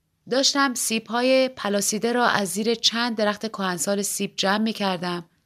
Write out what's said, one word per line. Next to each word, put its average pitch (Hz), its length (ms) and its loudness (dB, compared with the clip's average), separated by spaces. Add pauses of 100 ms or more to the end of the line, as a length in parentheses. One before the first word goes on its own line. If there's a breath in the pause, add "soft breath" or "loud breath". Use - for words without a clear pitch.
(300)
داشتم 269 440 2
سیب‌های 247 760 2
پلاسیده 208 640 -2
را 240 140 2
از 202 220 2
زیر 214 260 0
چند 233 420 0
درخت 208 300 0
کهنسال 196 560 -2
سیب - 340 -4
جمع 196 220 2
می‌کردم 185 680 -2 (220)